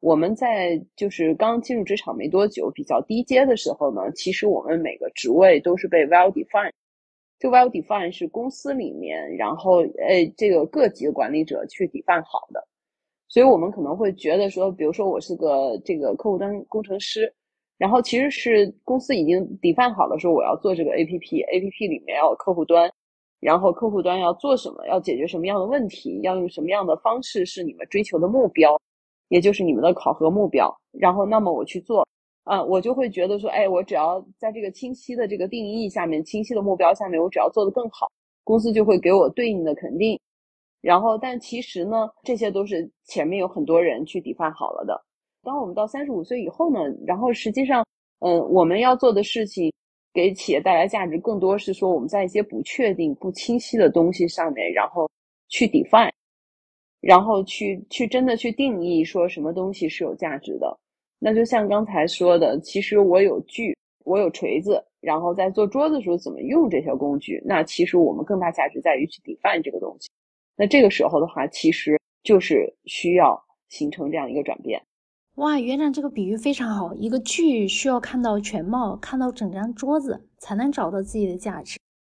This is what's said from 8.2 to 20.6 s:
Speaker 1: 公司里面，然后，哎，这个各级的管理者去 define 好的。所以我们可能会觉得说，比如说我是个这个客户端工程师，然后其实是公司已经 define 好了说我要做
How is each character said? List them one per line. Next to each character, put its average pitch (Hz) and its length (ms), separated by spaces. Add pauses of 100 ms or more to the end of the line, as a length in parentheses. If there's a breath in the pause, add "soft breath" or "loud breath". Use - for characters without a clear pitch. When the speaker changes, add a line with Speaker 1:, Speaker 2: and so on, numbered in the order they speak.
Speaker 1:
公 240 220
司 277 240
里 214 180
面， 78 440
然 107 200
后， 180 260 (240)
哎， 175 300
这 208 140
个 160 160
各 262 220
级 - 180
的 147 60
管 123 200
理 156 120
者 - 220
去 - 220
define - 360
好 - 280
的。 - 100 (680)
所 240 140
以 - 20
我 262 120
们 170 140
可 202 100
能 147 160
会 202 160
觉 156 240
得 202 120
说， 190 220
比 180 140
如 151 80
说 196 160
我 143 120
是 - 160
个 135 480
这 170 140
个 127 160
客 - 160
户 190 80
端 202 280
工 214 160
程 202 180
师， 220 340 (440)
然 190 120
后 240 100
其 240 200
实 277 100
是 214 420 (120)
公 254 160
司 254 160
已 170 80
经 175 160 (200)
define 233 340
好 190 120
了 - 120
说 175 140
我 143 120
要 87 140
做 190 160